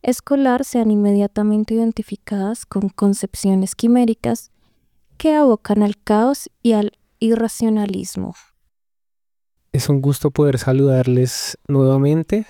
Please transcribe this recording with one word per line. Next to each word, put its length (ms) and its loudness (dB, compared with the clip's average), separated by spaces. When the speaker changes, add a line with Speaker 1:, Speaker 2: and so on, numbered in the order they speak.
Speaker 1:
escolar 600 0
sean 260 0
inmediatamente 840 0
identificadas 920 -4
con 220 -4
concepciones 840 -2
quiméricas 760 0
que 180 0
abocan 480 2
al 200 -2
caos 480 0
y 100 2
al 200 0
irracionalismo. 1160 -2
Speaker 2:
Es 160 -2
un 120 2
gusto 300 0
poder 280 0
saludarles 1000 0
nuevamente. 800 2